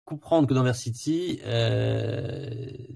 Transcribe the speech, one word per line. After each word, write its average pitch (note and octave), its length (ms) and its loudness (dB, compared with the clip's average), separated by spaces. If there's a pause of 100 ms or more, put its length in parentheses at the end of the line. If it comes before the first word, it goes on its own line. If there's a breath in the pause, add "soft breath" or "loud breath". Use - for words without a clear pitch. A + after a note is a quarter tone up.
comprendre D#3 420 4
que C3 80 2
dans C3 80 6
Versity, B2+ 800 -2
euh, A2+ 1300 -2 (240)